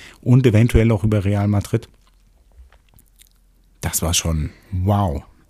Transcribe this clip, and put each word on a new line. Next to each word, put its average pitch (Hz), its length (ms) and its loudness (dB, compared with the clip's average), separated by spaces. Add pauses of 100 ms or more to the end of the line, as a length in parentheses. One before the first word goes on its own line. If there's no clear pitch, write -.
(220)
und 127 240 4
eventuell 113 460 4
auch 107 140 -2
über 104 180 0
Real 101 240 -2
Madrid. 104 400 -4 (1900)
Das - 200 -6
war 82 120 -2
schon 78 360 -4 (220)
wow. 95 520 -2 (260)